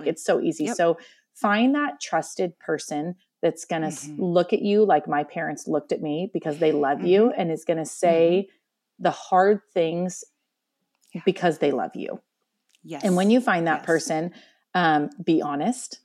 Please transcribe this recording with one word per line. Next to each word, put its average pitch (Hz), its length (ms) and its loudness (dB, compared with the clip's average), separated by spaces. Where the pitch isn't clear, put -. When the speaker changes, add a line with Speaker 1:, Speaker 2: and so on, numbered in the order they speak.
Speaker 1:
Absolutely. - 20 0
Speaker 2:
it's - 140 -8
so 185 160 2
easy. 156 240 -2
Speaker 1:
Yep. 147 120 -4
Speaker 2:
So 170 220 2
find 220 420 2
that 294 240 -4
trusted 175 580 -4
person 156 560 -6
that's 160 220 -2
gonna 160 240 -4
s- 147 200 -10
Speaker 1:
Mm-hmm. 151 160 -8
Speaker 2:
look 175 280 2
at 208 100 2
you 208 220 4
like 190 220 2
my 151 160 -2
parents 156 460 -8
looked 147 240 -4
at 160 100 -4
me, 160 300 -4
because 160 260 -6
they 160 140 4
love 143 320 0
you, 196 220 6
Speaker 1:
Mm-hmm. - 140 0
Speaker 2:
and 165 120 -2
is 156 120 -6
gonna 160 220 -2
say 170 600 2
Speaker 1:
Mm-hmm. - 560 -20
Speaker 2:
the 170 80 2
hard 196 480 4
things 175 520 -2
Speaker 1:
Yeah. 170 100 -12
Speaker 2:
because 180 340 0
they 147 140 2
love 104 220 -4
you. - 260 -10
Speaker 1:
Yes. 156 220 -12
Speaker 2:
And 185 120 2
when 196 140 4
you 247 100 6
find 185 260 0
that 156 140 0
Speaker 1:
Yes. - 60 -16
Speaker 2:
person, 165 460 0
um, 156 360 2
be 160 200 2
honest. 147 640 -6